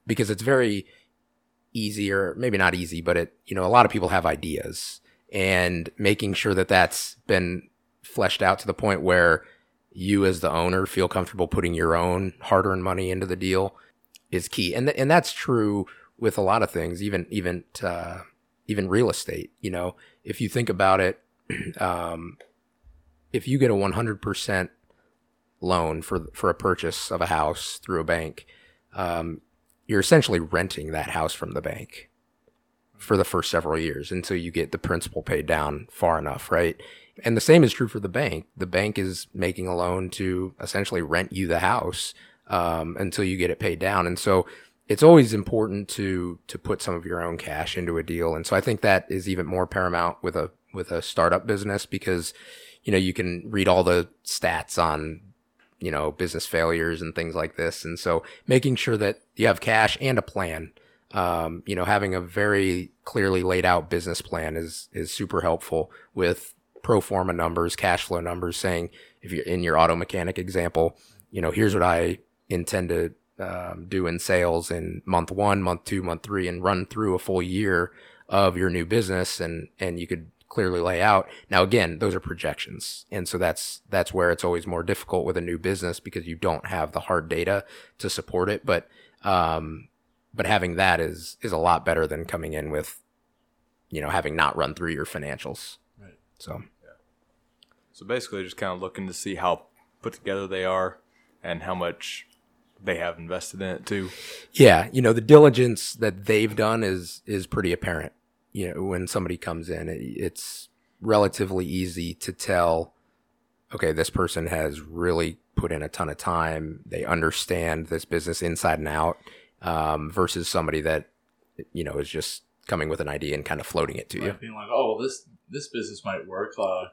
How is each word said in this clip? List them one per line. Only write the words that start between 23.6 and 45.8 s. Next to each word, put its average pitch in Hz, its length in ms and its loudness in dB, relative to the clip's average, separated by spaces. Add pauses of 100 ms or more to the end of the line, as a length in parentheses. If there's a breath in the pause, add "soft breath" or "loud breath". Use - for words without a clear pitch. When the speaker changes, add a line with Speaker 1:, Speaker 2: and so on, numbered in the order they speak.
Speaker 1:
a 104 40 4
one 98 180 2
hundred 110 280 -2
percent 95 500 -2 (920)
loan 85 400 0
for, 80 320 -6
for - 160 0
a 82 60 2
purchase - 560 -2
of 85 100 -2
a 87 60 0
house 80 540 -2
through 90 200 -2
a 80 40 -6
bank, 82 400 -4 (480 soft breath)
um, 85 480 -4 (460)
you're 107 120 2
essentially 117 400 6
renting 82 520 -2
that 78 200 -4
house 78 220 -2
from - 180 -8
the 76 100 -4
bank - 480 -10 (880)
for - 200 2
the 90 80 4
first - 240 -2
several 80 280 0
years 78 340 -4
until 90 260 -2
you 85 140 -6
get 80 200 -2
the 82 60 -2
principal - 440 -4
paid 76 240 -2
down 76 460 0
far 82 280 2
enough, 71 320 -8
right? 85 280 2 (440 loud breath)
And 117 120 2
the 107 60 2
same 160 220 10
is 120 100 6
true 123 140 0
for 110 120 -8
the 101 100 -4
bank. 113 360 -2 (100)
The 92 100 -4
bank 95 320 0
is 95 360 -2
making 90 340 -2
a 90 80 -2
loan 90 360 -2
to 92 480 -4
essentially 95 420 -4
rent 82 320 0
you 95 140 -2
the 82 120 2
house, - 540 -2 (340 soft breath)
um, 85 520 -2
until 98 240 -2
you 95 140 0
get 87 120 2
it - 100 -4
paid 85 200 -2
down. 92 280 0
And 87 100 -2
so 95 280 4 (420 loud breath)
it's 107 160 2
always 147 300 10
important 101 560 -2